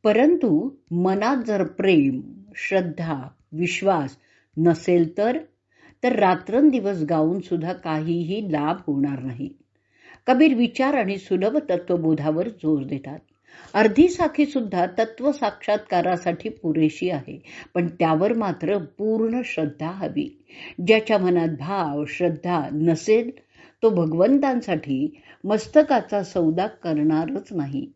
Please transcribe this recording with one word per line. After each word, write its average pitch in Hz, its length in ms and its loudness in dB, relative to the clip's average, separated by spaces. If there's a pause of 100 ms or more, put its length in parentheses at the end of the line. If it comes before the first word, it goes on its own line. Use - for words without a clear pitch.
परंतु 233 640 4 (240)
मनात 202 540 0
जर 196 160 0 (100)
प्रेम, 143 480 2 (360)
श्रद्धा, 165 640 -4 (300)
विश्वास 165 680 -2 (400)
नसेल 170 500 2 (100)
तर, 233 200 0 (640)
तर 240 120 2
रात्रंदिवस 202 960 2
गाऊन 165 300 0
सुद्धा 170 340 -4
काहीही 170 680 -4 (100)
लाभ 151 360 -2
होणार 139 340 -2
नाही. 127 280 -8 (800)
कबीर 262 280 6
विचार 240 380 2
आणि 196 240 0
सुलभ 196 400 0 (120)
तत्वबोधावर 165 840 0
जोर 156 280 0
देतात. 139 360 -10 (540)
अर्धी 220 340 6
साखी 302 380 0
सुद्धा 196 400 -2 (140)
तत्व 233 320 -2
साक्षात्कारासाठी 185 1200 -2
पुरेशी 156 560 0
आहे, 147 280 -8 (380)
पण 175 140 0
त्यावर 170 440 2
मात्र 196 440 -2 (200)
पूर्ण 220 480 -2
श्रद्धा 156 480 -6
हवी. 151 340 -6 (580)
ज्याच्या 220 320 4
मनात 175 420 2
भाव, 151 480 -4
श्रद्धा 170 540 -2 (100)
नसेल 170 580 2 (540)
तो 226 60 6
भगवंतांसाठी 175 1300 0 (220)
मस्तकाचा 214 800 2
सौदा 175 440 0
करणारच 160 840 -2
नाही. 139 320 -6 (100)